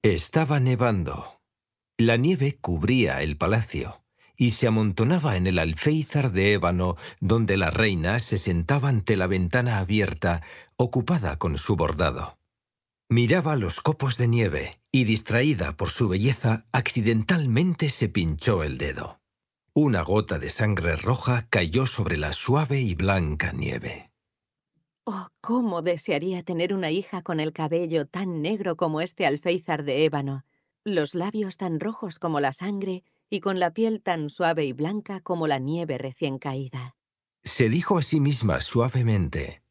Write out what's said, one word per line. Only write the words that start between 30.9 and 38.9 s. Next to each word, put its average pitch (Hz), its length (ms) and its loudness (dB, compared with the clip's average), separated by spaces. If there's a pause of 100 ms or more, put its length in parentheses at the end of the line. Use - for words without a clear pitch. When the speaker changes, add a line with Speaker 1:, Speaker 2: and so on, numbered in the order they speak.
Speaker 2:
labios 196 440 -4
tan 170 200 -2
rojos 196 400 -8
como 156 220 -2
la 139 140 0
sangre 196 500 -6 (240)
y 196 120 -4
con 190 200 -2
la 170 140 2
piel 220 260 0
tan 160 300 -2
suave 165 340 0
y 131 80 -4
blanca 185 480 -6
como 170 260 -2
la 143 120 0
nieve 151 400 -4
recién 135 400 -6
caída. 131 580 -8 (460)
Speaker 1:
Se - 260 2
dijo 175 300 2
a 151 40 0
sí 156 160 0
misma 123 440 2
suavemente. 110 1000 0 (100)